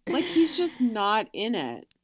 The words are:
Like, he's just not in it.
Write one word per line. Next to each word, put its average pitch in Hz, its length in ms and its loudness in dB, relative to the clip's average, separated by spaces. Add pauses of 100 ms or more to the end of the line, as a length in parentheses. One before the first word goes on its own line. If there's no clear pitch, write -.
Like, 269 180 0
he's 320 300 2
just 349 240 -2
not 214 520 2
in 226 240 -4
it. 123 300 -6 (180)